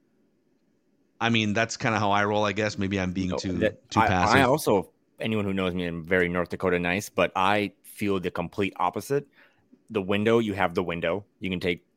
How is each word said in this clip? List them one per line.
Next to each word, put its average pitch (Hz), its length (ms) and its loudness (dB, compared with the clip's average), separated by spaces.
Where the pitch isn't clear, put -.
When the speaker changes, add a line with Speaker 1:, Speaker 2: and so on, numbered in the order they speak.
Speaker 1:
I 113 100 0
mean, 110 240 2
that's 113 220 0
kinda 113 220 0
how 101 140 0
I 101 140 2
roll, 107 200 2
I 104 60 0
guess. 104 260 -2
Maybe 98 220 -2
I'm 90 140 -2
being 92 160 -4
Speaker 2:
No, - 80 -4
Speaker 1:
too, 92 160 -4
Speaker 2:
that, 104 360 -2
Speaker 1:
too - 100 2
Speaker 2:
I, 110 80 4
Speaker 1:
passive. 98 280 4
Speaker 2:
I 135 80 6
also, 123 480 2
anyone 110 260 -2
who 98 80 -2
knows 95 200 -2
me, 90 120 -4
I'm 85 180 -6
very 87 260 2
North 87 200 -2
Dakota 90 280 0
nice, 87 320 -2
but 87 260 0
I 101 380 0
feel 98 360 -4
the 87 120 -4
complete 90 460 -4
opposite. 110 500 -2
The 110 100 -2
window, 104 380 2
you 107 140 -2
have 92 200 0
the 92 80 0
window. 85 420 -4
You 95 120 -6
can 90 80 -4
take 87 260 -2